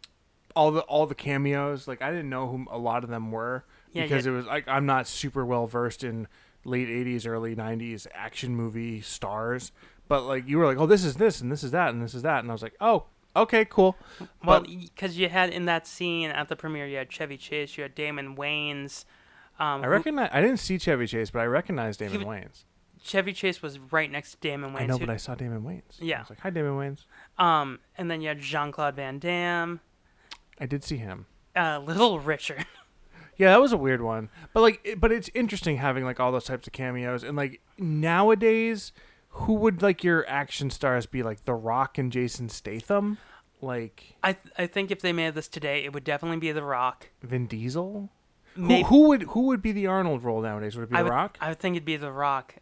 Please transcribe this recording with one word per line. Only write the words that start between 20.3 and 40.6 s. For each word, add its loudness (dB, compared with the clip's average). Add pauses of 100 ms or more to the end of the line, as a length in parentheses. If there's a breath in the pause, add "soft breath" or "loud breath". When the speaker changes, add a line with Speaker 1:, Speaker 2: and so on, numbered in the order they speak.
Speaker 1:
I 2
didn't 4
see -2
Chevy 0
Chase, -2
but -6
I 2
recognized -2
Speaker 2:
He -6
Speaker 1:
Damon -6
Speaker 2:
wa-, -8
Speaker 1:
Wayans. -16 (400)
Speaker 2:
Chevy -2
Chase -2
was -10
right 0
next -8
to -20
Damon -6
Wayans, -4
Speaker 1:
I -2
know, 2
Speaker 2:
who -4
Speaker 1:
but -4
I -2
saw -8
Damon -6
Wayans. -12
Speaker 2:
Yeah. -4
Speaker 1:
I -6
was -16
like, -20
"Hi, -6
Damon -2
Wayans." -8 (360 loud breath)
Speaker 2:
Um, 2 (180)
and -4
then -4
you -4
had -4
Jean-Claude -4
Van -8
Damme. -2 (800 loud breath)
Speaker 1:
I -8
did -4
see -6
him. -10 (300)
Speaker 2:
Uh, 0
Little 2
Richard. -4
<laughs> -20 (640 loud breath)
Speaker 1:
Yeah, 10
that 12
was 6
a 2
weird 2
one. -4 (220 loud breath)
But, 4
like, 8
it, -6
but 6
it's -2
interesting 0
having, 0
like, -4
all 4
those 0
types -6
of -14
cameos. -4
And, -6
like, -4 (160)
nowadays, 2 (380 soft breath)
who 0
would, 4
like, 4
your 4
action -4